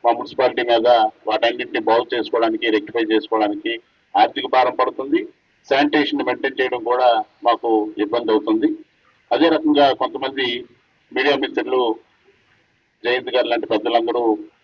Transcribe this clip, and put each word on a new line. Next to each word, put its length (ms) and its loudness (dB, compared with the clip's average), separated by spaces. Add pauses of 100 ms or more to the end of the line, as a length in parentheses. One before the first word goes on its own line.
మా 80 4
మున్సిపాలిటీ 500 -2
మీద 260 2 (380)
వాటన్నింటినీ 540 -2
బాగు 340 2
చేసుకోవడానికి, 560 -2
రెక్టిఫై 340 0
చేసుకోవడానికి, 760 -2 (360)
ఆర్థిక 300 0
భారం 280 2
పడుతుంది. 500 -2 (460)
శానిటేషన్ 540 0
మెయింటైన్ 360 -4
చేయడం 240 -2
కూడా 400 2 (200)
మాకు 540 0
ఇబ్బంది 340 0
అవుతుంది. 360 2 (640)
అదే 160 2
రకంగా 440 4
కొంతమంది 720 -4 (480)
మీడియా 240 2
మిత్రులు, 600 -2 (1080)
జయంత్ 300 -2
గారు 120 2
లాంటి 200 -2
పెద్దలందరూ 720 0 (260)